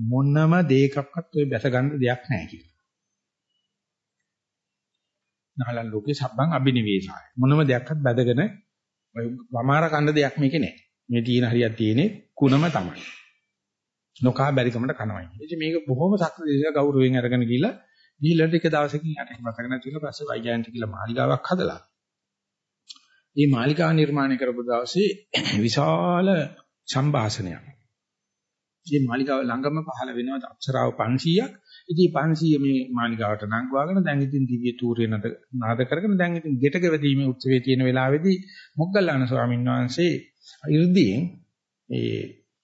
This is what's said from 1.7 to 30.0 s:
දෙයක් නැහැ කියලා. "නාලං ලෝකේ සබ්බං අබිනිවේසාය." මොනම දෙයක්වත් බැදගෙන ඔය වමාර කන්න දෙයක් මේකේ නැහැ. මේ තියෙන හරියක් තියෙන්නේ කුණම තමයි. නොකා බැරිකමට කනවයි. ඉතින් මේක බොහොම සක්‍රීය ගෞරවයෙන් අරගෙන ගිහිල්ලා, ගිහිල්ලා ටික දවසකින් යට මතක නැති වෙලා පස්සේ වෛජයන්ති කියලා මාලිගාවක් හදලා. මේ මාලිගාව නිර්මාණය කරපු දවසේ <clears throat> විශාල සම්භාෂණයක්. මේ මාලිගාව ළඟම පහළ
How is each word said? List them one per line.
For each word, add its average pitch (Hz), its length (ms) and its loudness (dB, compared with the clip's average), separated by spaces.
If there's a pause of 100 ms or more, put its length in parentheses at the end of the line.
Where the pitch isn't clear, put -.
දෙයක් 127 280 0
නැහැ 82 240 -4
කියලා. - 260 -20 (2750)
"නාලං 120 320 -6
ලෝකේ 107 260 -4
සබ්බං 139 360 -2
අබිනිවේසාය." 113 840 0
මොනම 135 300 4
දෙයක්වත් 135 360 0
බැදගෙන 123 420 2 (720)
ඔය 117 100 -6 (240)
වමාර 135 360 0
කන්න 151 260 0
දෙයක් 147 260 2
මේකේ 143 240 2
නැහැ. - 200 -6 (280)
මේ 120 120 2
තියෙන 123 240 2
හරියක් 117 300 2
තියෙන්නේ 120 380 2 (180)
කුණම 139 360 4
තමයි. 90 380 -6 (1120)
නොකා 127 320 2
බැරිකමට 123 440 0
කනවයි. 95 320 -8 (120)
ඉතින් 156 220 -10
මේක 160 220 -2
බොහොම 151 340 0
සක්‍රීය 156 540 0
ගෞරවයෙන් 139 480 4
අරගෙන 123 240 2
ගිහිල්ලා, 123 340 0 (460)
ගිහිල්ලා 160 260 4
ටික 165 180 0
දවසකින් 151 460 -2
යට 131 220 -10
මතක 117 280 -10
නැති 127 260 -8
වෙලා 151 160 -10
පස්සේ 143 240 -10
වෛජයන්ති 117 420 -4
කියලා 117 220 -8
මාලිගාවක් 120 540 -2
හදලා. - 360 -2 (1500)
මේ 147 120 4
මාලිගාව 147 440 2
නිර්මාණය 143 460 2
කරපු 123 260 -4
දවසේ 123 440 0 (320)
<clears throat> - 200 -2
විශාල 165 680 2 (600)
සම්භාෂණයක්. 110 800 -2 (1200)
මේ 147 140 2
මාලිගාව 131 400 0
ළඟම 135 420 -2
පහළ 131 300 -10